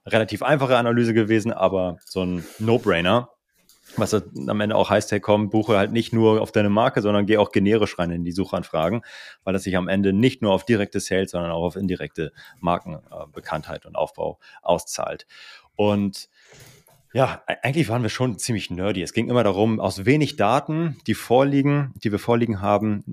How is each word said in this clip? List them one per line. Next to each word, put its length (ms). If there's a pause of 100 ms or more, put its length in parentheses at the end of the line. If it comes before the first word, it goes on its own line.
relativ 380
einfache 320
Analyse 380
gewesen, 400
aber 500
so 220
ein 180 (160)
No-Brainer, 720 (680)
was 160
am 460
Ende 160
auch 140
heißt, 220
hey, 80
komm, 320
buche 260
halt 140
nicht 200
nur 300
auf 100
deine 180
Marke, 320
sondern 260
geh 100
auch 140
generisch 480
rein 100
in 160
die 60
Suchanfragen, 720 (400)
weil 100
das 100
sich 140
am 100
Ende 240
nicht 300
nur 100
auf 140
direkte 340
Sales, 320
sondern 200
auch 120
auf 120
indirekte 580 (260)
Markenbekanntheit, 1300
äh, 20
und 80
Aufbau 440 (240)
auszahlt. 640 (480)
Und 540 (840)
ja, 340
e-, 140
eigentlich 260
waren 140
wir 80
schon 280
ziemlich 320
nerdy. 320
Es 120
ging 160
immer 160
darum, 340
aus 240
wenig 320
Daten, 600 (100)
die 60
vorliegen, 800 (100)
die 80
wir 80
vorliegen 420
haben, 520